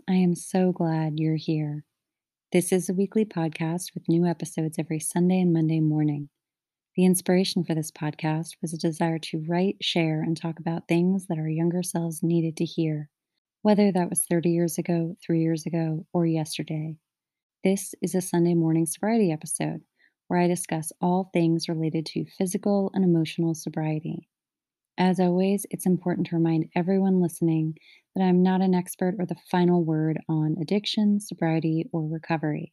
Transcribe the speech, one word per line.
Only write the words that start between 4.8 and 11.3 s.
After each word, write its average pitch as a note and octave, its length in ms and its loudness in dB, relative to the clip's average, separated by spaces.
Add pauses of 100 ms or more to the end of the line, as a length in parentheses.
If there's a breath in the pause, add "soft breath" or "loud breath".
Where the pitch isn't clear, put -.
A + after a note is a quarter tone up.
Sunday F3+ 420 2
and F3 100 4
Monday D#3+ 280 2
morning. D3+ 500 0 (680)
The F#3 100 4
inspiration F#3 580 2
for E3 100 -2
this D#3 160 -2
podcast D#3 600 -4 (120)
was E3 140 -6
a - 20 -6
desire E3 400 -2
to D#3+ 320 -8
write, F3+ 320 0
share, D#3+ 400 0
and E3 160 -2
talk E3 220 -8
about E3 280 -6
things F#3 380 2
that D#3+ 140 -4